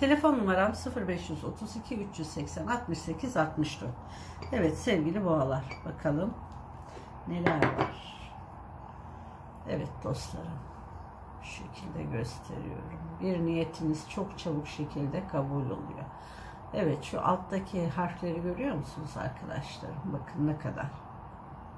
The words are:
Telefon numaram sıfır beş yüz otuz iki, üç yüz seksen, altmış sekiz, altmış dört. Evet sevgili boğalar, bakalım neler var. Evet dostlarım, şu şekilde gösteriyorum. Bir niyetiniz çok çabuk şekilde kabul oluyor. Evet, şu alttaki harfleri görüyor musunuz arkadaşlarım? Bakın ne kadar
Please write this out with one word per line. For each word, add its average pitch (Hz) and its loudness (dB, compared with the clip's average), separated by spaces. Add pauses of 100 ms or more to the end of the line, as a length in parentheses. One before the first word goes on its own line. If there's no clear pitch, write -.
Telefon 294 8
numaram 196 6
sıfır 240 -2
beş 170 0
yüz - -2
otuz - -4
iki, - -4
üç 196 -4
yüz 151 -2
seksen, 151 -4
altmış 233 2
sekiz, - -2
altmış 151 4
dört. 120 -4 (580)
Evet 170 4
sevgili 185 4
boğalar, 139 6 (200)
bakalım 165 2 (960)
neler 170 4
var. - 2 (1500)
Evet - 0 (140)
dostlarım, 151 -4 (840)
şu - -10
şekilde - -6
gösteriyorum. - -4 (220)
Bir 180 4
niyetiniz 160 2
çok - -2
çabuk 151 0
şekilde 147 -2
kabul 139 2
oluyor. - -4 (680)
Evet, 190 4
şu - -2
alttaki 185 2
harfleri 175 0
görüyor 185 0
musunuz - -4
arkadaşlarım? - -4
Bakın 147 0
ne 151 2
kadar 131 -2 (880)